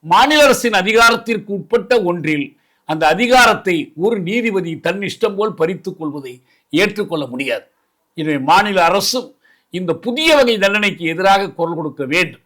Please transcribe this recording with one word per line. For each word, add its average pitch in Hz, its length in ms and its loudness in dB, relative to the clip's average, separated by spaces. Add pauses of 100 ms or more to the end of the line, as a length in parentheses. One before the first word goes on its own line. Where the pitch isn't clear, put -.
மாநில 247 400 4
அரசின் 233 360 2
அதிகாரத்திற்கு 226 760 2
உட்பட்ட 226 360 -2 (160)
ஒன்றில் 156 380 -2 (420)
அந்த 156 140 -2 (100)
அதிகாரத்தை 233 600 4 (280)
ஒரு 226 120 0 (120)
நீதிபதி 196 460 -2 (120)
தன் 185 240 -4
இஷ்டம் 208 280 -4
போல் 208 220 -4
பறித்துக் 180 400 -4
கொள்வதை 143 340 -10 (400)
ஏற்றுக்கொள்ள 175 500 -2 (100)
முடியாது. 127 320 -6 (520)
எனவே 156 200 -4 (120)
மாநில 196 280 0 (120)
அரசும் 196 400 -2 (440)
இந்த 175 200 -4 (120)
புதிய 285 240 -2 (100)
வகை 240 240 4
தண்டனைக்கு 196 500 -2
எதிராக 196 440 2
குரல் 170 220 -4
கொடுக்க 143 260 -6 (100)
வேண்டும். - 300 -4